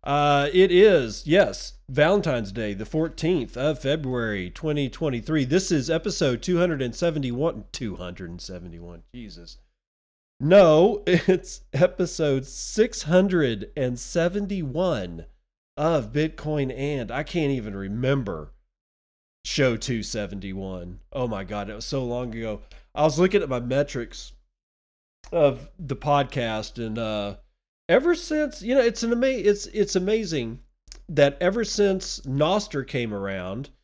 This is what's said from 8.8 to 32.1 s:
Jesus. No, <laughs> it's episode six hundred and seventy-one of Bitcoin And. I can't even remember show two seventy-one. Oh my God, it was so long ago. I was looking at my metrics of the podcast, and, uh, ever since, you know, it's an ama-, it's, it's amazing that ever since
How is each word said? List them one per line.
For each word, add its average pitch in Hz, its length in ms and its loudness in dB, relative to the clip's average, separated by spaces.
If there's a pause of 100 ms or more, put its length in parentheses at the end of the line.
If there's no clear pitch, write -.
Jesus. 87 440 -18 (800)
No, 175 640 8
<laughs> - 20 -2
it's 180 540 2 (120)
episode 151 760 0
six - 560 -2
hundred 156 760 2
and 127 200 -2
seventy-one 165 1300 -2 (500)
of 143 360 0
Bitcoin 151 640 -2
And. 135 360 -4
I 135 100 -4
can't 151 300 0
even 107 240 -4
remember 101 800 -2 (880)
show 127 320 2
two 113 260 -4
seventy-one. 95 960 -8 (140)
Oh 123 160 -4
my 98 160 -4
God, 101 260 -6
it 104 40 -10
was 110 100 -10
so 139 180 -4
long 120 320 -4
ago. 110 280 -6 (320)
I 151 100 2
was 151 140 2
looking 185 220 4
at 151 80 -4
my 127 100 -2
metrics 123 720 -4 (1000)
of 147 460 2
the 139 180 -6
podcast, 123 800 -2
and, 113 220 -6
uh, 104 380 -4 (520)
ever 269 260 4
since, - 460 -4
you 226 140 -2
know, 269 80 6
it's 233 200 0
an 233 100 0
ama-, 240 120 0
it's, 208 440 2
it's 208 280 -2
amazing 180 640 -2 (500)
that 143 320 4
ever 196 240 0
since - 560 0